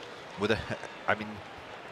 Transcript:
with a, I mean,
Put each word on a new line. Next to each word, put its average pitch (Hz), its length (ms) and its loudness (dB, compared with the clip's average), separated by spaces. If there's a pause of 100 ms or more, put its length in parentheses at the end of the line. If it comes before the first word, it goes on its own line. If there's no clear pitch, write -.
(380)
with 202 140 8
a, 101 60 6 (500)
I 196 60 10
mean, 214 140 -4 (640)